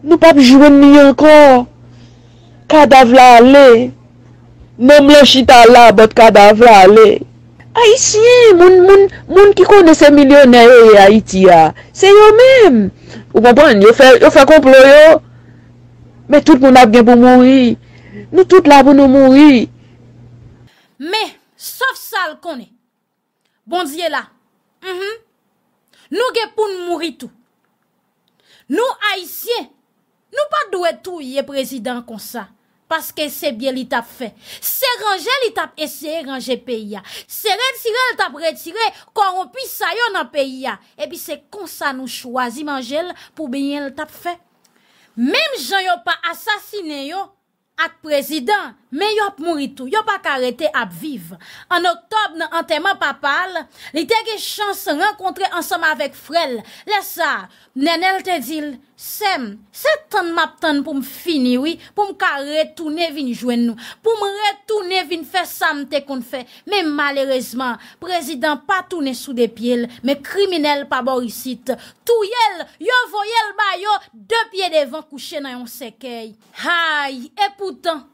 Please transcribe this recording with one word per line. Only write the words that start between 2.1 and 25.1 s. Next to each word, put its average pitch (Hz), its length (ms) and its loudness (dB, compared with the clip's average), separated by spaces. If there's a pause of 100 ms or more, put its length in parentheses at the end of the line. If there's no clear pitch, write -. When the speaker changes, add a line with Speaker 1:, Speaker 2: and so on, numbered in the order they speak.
Speaker 1:
Kadav 262 440 4
la 254 160 6 (100)
ale. 254 520 4 (880)
Menm 277 300 4
le 294 160 6
chita 247 480 4
la, 240 200 6
bot 220 220 4
kadav 214 460 4
la 220 240 6
ale. 208 240 6 (720)
Ayisyen, 466 800 2
moun, 370 260 6
moun, 392 200 4 (240)
moun 403 280 4
ki 370 120 2
kone 370 280 6
se 294 160 4
milyonè 269 540 6
yo 247 120 8 (120)
e 208 100 6
Ayiti 196 480 2
a. 160 200 4 (280)
Se 381 140 2
yo 415 160 6 (100)
menm. 440 520 4 (440)
Ou 220 120 0
konprann, 240 380 4
yo 226 140 6
fè, 262 140 6 (100)
yo 294 140 4
fè 277 140 6
konplo 269 280 6
yo. 285 420 6 (1080)
Men 285 160 0
tout 294 160 4
moun 262 160 4
ap 240 160 4
gen 233 160 4
pou 247 80 6
mouri. 254 640 2 (560)
Nou 370 100 2
tout 359 240 4
la 285 160 6
pou 277 120 4
nou 277 120 4
mouri. 269 560 4 (1400)
Speaker 2:
Men, 359 320 -10 (240)
sòf - 400 -10
sa 381 320 -12
l 302 140 -16
konnen. 262 260 -16 (1000)
Bondye 320 440 -10
la. 254 140 -10 (560)
Mhm. 381 340 -14 (960)